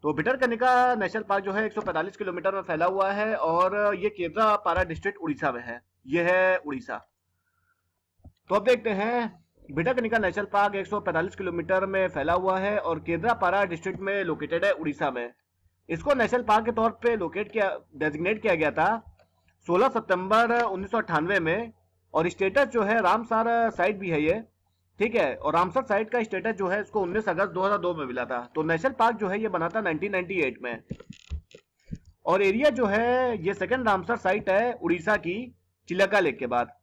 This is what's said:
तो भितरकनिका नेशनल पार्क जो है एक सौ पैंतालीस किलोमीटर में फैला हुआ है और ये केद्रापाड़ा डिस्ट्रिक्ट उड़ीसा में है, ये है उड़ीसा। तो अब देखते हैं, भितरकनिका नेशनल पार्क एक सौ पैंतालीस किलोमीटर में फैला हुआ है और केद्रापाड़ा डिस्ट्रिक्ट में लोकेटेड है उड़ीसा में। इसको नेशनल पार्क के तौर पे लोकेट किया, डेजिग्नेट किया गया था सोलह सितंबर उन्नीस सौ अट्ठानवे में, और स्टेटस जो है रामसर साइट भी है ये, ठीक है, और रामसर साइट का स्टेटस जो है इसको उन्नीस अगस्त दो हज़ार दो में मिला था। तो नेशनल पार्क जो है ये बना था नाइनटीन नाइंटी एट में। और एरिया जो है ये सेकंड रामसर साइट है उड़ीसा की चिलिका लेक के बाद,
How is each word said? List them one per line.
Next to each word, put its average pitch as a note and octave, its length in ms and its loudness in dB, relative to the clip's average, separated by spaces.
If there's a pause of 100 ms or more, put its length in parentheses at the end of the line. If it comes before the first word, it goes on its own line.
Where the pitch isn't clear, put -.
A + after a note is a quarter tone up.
तो D3 80 0
भितरकनिका B3 800 2
नेशनल G#3+ 300 -4
पार्क G3 200 -2
जो G3 80 -4
है G#3+ 140 -2
एक G#3 60 -6
सौ G#3+ 80 -6
पैंतालीस F3+ 360 -4
किलोमीटर F#3 380 -4
में F#3+ 80 -4
फैला E3+ 240 -2
हुआ F#3+ 260 0
है G#3+ 240 -2
और F3 400 2 (200)
ये G3 140 -2
केद्रापाड़ा F#3 760 0
डिस्ट्रिक्ट F3 340 -6
उड़ीसा D3+ 340 -2
में A#2+ 100 -8
है, A#2+ 180 -12 (260)
ये D#3 160 0
है F#3 360 4
उड़ीसा। B2+ 380 -6 (1500)
तो F#3 60 0
अब G3+ 100 2
देखते A#3+ 280 4
हैं, A3+ 520 -2 (240)
भितरकनिका A3+ 520 0
नेशनल G3 320 -2
पार्क G3+ 240 2
एक G3 100 -4
सौ G#3 140 -4
पैंतालीस F3+ 360 -2
किलोमीटर F#3 520 -2
में F#3+ 200 0
फैला D#3 260 -2
हुआ F#3 260 2
है G#3 180 0
और D#3+ 240 -2
केद्रापाड़ा F#3 640 2
डिस्ट्रिक्ट F3+ 340 -6
में G3 240 -2
लोकेटेड D#3+ 400 -2
है G3+ 80 4
उड़ीसा D#3 380 -2
में। B2 220 -6 (560)
इसको G#3+ 260 0
नेशनल B3 300 2
पार्क A3 200 4
के A#3 80 0
तौर A3+ 300 0
पे A#3 160 2
लोकेट F#3+ 340 -4
किया, G3+ 180 2 (260)
डेजिग्नेट D#3 460 -2
किया G3+ 140 2
गया D#3 160 2
था D#3+ 180 2 (760)
सोलह G3 220 4
सितंबर A3 680 2
उन्नीस G3+ 360 -2
सौ A#3 80 0
अट्ठानवे F3 420 0
में, G3+ 320 -2 (420)
और D#3+ 140 2
स्टेटस G3 380 2
जो A3+ 160 0
है G#3+ 200 2
रामसर A3+ 680 2
साइट G3+ 260 0
भी F#3 140 -6
है D#3 120 0
ये, E3+ 160 2 (600)
ठीक A3+ 160 0
है, D#3 200 2
और D3+ 200 -4
रामसर F#3 280 2
साइट G#3+ 280 0
का A#3+ 120 0
स्टेटस G#3+ 300 -4
जो F#3+ 160 -2
है G3+ 120 0
इसको G#3 200 -4
उन्नीस G#3+ 280 -2
अगस्त F3+ 220 0
दो F3+ 120 -4
हज़ार G3+ 160 2
दो F3 160 0
में D3+ 120 -6
मिला B2 180 -4
था। B2 140 -4 (160)
तो D#3 80 -2
नेशनल E3 320 0
पार्क A3+ 220 2
जो G3+ 120 -2
है G3+ 120 -2
ये A3 100 -2
बना E3+ 180 -2
था A3 120 -2
नाइनटीन G3+ 320 -2
नाइंटी F3+ 280 -2
एट C3 220 -2
में। A#2 200 -8 (1400)
और G3+ 160 2
एरिया A3+ 300 4
जो A#3 140 0
है A#3+ 520 2
ये F3+ 160 -2
सेकंड A3+ 340 0
रामसर G3 300 0
साइट F#3+ 320 0
है A3+ 240 2
उड़ीसा E3+ 440 0
की F3 180 -4 (520)
चिलिका F#3+ 320 2
लेक C#3+ 180 0
के C3 80 -4
बाद, A#2+ 260 0 (100)